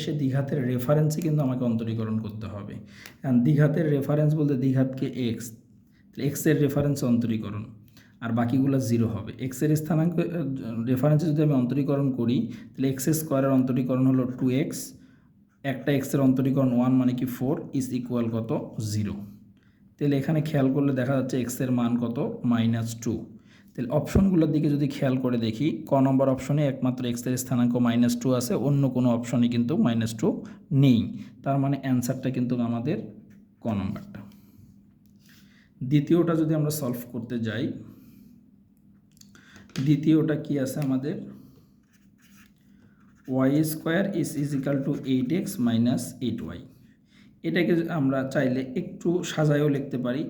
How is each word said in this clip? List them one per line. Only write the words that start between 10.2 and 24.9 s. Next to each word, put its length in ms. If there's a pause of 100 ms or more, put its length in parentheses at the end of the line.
রেফারেন্সে 400
যদি 160
আমি 140
অন্তরীকরণ 460 (120)
করি, 180 (340)
তাহলে 180
এক্স 160 (140)
স্কয়ারের 380
অন্তরীকরণ 540
হলো 120 (140)
টু 80 (160)
এক্স, 180 (840)
একটা 340
এক্সের 300
অন্তরীকরণ 500
ওয়ান 220
মানে 200
কি 60 (100)
ফোর, 200 (240)
is 80 (120)
equal 360
কত? 160 (420)
জিরো। 220 (800)
তাহলে 260
এখানে 200
খেয়াল 340
করলে 240
দেখা 180
যাচ্ছে 260
এক্সের 280
মান 200 (120)
কত? 140 (340)
মাইনাস 380 (140)
টু। 100 (580)
তাহলে 180 (100)
অপশনগুলোর 560
দিকে 200
যদি 200